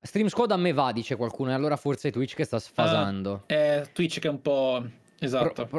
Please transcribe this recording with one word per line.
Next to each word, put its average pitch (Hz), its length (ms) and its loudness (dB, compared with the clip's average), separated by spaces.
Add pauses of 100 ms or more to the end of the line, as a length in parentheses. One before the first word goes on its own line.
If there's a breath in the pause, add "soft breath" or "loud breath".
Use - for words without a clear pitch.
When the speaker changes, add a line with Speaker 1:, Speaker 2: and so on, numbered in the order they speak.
Speaker 1:
Stream 214 220 0
squad 226 240 2
a 196 60 4
me 175 160 2
va, 131 180 2
dice 117 240 -4
qualcuno, 120 360 -4
e - 20 0
allora 143 240 0
forse 143 320 -2
è - 20 0
Twitch 123 240 -4
che - 80 -2
sta 120 160 -2
sfasando. 98 880 0
Speaker 2:
Ah, - 60 -2
è 147 400 2
Twitch 165 260 -2
che - 80 -2
è - 20 0
un 143 120 -4
po', 131 440 2 (320)
esatto. 123 480 0
Speaker 1:
Pro-, - 0 - (140)